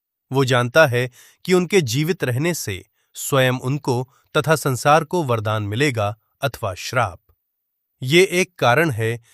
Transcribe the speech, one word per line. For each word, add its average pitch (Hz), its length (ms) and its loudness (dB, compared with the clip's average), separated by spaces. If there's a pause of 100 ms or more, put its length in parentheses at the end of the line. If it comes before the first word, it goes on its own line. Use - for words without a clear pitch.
(320)
वो 135 140 2
जानता 127 420 4
है 123 240 -2 (340)
कि 180 80 2
उनके 180 280 4
जीवित 151 420 -2
रहने 139 300 -2
से 98 320 -8 (280)
स्वयं 131 380 0
उनको 127 580 -4 (280)
तथा 151 180 2
संसार 147 480 2
को 175 200 -4
वरदान 110 400 -2
मिलेगा 107 560 -2 (220)
अथवा 101 340 -6
श्राप। 110 460 -6 (800)
ये 160 200 4
एक 180 320 0
कारण 143 340 2
है 113 320 -4 (120)